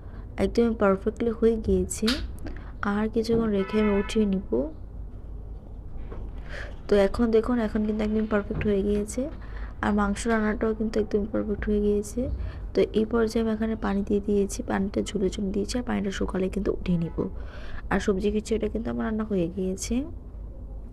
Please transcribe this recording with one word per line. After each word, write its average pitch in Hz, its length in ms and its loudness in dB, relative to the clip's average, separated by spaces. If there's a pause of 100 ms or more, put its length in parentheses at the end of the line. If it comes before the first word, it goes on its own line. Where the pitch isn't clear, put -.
(440)
একদম 233 260 4 (120)
পারফেক্টলি 214 580 2
হয়ে 226 160 6 (100)
গিয়েছে। 185 420 2 (840)
আর 208 100 2 (100)
কিছুক্ষণ 226 440 2
রেখে 196 260 0
আমি 208 180 4
উঠিয়ে 214 320 2
নিব। 190 160 -2 (2500)
তো - 60 6 (120)
এখন 220 200 2 (100)
দেখুন 226 200 4 (100)
এখন 214 220 0
কিন্তু 214 200 0
একদম 214 260 2
পারফেক্ট 208 360 0
হয়ে 196 180 4
গিয়েছে। 208 340 0 (600)
আর 214 160 2
মাংস 202 220 2 (100)
রান্নাটাও 220 480 2
কিন্তু 214 240 -2
একদম 208 180 2 (100)
পারফেক্ট 208 380 0
হয়ে 208 160 4
গিয়েছে। 208 360 0 (520)
তো 196 60 4 (200)
এই 220 120 4
পর্যায়ে 226 320 2
আমি 220 120 2
এখানে 220 200 0 (100)
পানি 196 220 2
দিয়ে 202 200 2
দিয়েছি, 202 320 2 (100)
পানিটা 196 300 0 (100)
ঝোলের 190 260 0
জন্য 208 200 -2
দিয়েছি। 202 240 0
আর 240 100 -4
পানিটা 202 280 0
শুকালে 185 380 0
কিন্তু 202 220 0
উঠিয়ে 175 260 2
নিব। 160 140 -4 (760)
আর 196 140 2
সবজি 208 280 2
খিচুড়িটা 214 400 0
কিন্তু 226 200 -4
আমার 240 140 -2
রান্না 220 240 -2
হয়ে 180 240 2
গিয়েছে। 190 400 -2 (960)